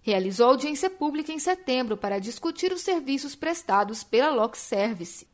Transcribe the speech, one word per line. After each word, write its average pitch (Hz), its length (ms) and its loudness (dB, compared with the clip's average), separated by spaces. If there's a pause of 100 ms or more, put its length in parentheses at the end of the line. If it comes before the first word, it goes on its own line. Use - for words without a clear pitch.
realizou 196 480 4
audiência 285 400 2
pública 302 440 -4
em 320 60 -6
setembro 254 580 0
para 202 220 -2
discutir 330 540 -4
os 359 80 -4
serviços 277 540 -2
prestados 220 680 0
pela 262 280 2
Lox 226 300 0
Service. 196 720 -2